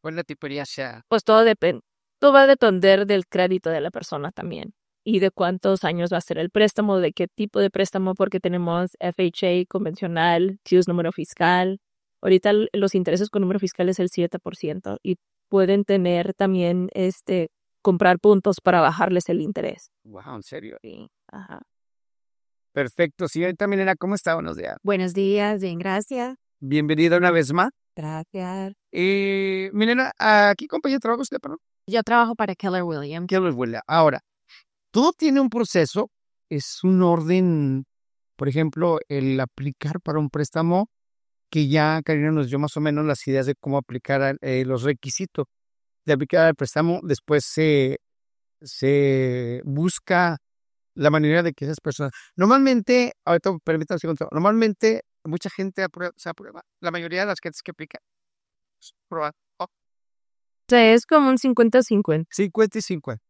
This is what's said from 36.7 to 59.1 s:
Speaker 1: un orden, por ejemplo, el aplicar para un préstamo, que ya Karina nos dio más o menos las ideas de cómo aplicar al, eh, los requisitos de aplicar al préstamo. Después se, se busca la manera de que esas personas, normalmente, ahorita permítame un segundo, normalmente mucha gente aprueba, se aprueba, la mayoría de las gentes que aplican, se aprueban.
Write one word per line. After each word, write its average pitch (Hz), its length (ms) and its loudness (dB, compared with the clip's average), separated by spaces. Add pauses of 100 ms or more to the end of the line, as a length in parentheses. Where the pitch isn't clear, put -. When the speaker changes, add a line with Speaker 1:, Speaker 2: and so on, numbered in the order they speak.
Speaker 1:
un 185 200 4
orden, 165 840 0 (500)
por 135 120 -6
ejemplo, 156 500 -2 (100)
el 135 320 -2
aplicar 143 640 -8
para 156 160 -4
un 151 140 -2
préstamo, 170 580 -2 (640)
que 156 160 0
ya 156 360 0
Karina 151 280 0
nos 147 180 -2
dio 139 80 -4
más 147 200 -4
o 151 40 -4
menos 151 240 -2
las 143 220 -4
ideas 135 180 0
de 139 80 -2
cómo 139 240 -4
aplicar 135 460 -4
al, 139 180 -4
eh, 131 240 -2
los 127 160 -2
requisitos 143 640 -6 (580)
de 156 100 0
aplicar 160 340 2
al 156 80 2
préstamo. 160 480 -2
Después 147 420 0
se, 143 540 0 (600)
se 131 1040 0
busca 170 760 -2 (560)
la 147 160 2
manera 156 320 2
de 165 100 -2
que 139 120 -10
esas 151 140 -8
personas, 143 320 -6 (240)
normalmente, 247 800 4 (100)
ahorita 175 400 0
permítame 160 340 -2
un - 20 -4
segundo, 165 320 -6
normalmente 220 720 0 (220)
mucha 170 260 -8
gente 190 320 -6
aprueba, 175 340 -8
se - 100 -14
aprueba, - 360 -16 (160)
la 175 100 -6
mayoría 170 300 -6
de 202 80 -2
las 185 120 -6
gentes - 220 -12
que - 80 -16
aplican, - 320 -16 (760)
se - 140 -20 (120)
aprueban. 151 280 -6 (240)